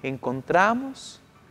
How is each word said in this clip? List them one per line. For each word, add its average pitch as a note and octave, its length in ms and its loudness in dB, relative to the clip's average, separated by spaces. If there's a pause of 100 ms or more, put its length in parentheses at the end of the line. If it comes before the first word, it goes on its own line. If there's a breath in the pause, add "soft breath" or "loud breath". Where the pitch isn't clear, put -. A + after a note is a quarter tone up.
encontramos, E3+ 1160 0 (300)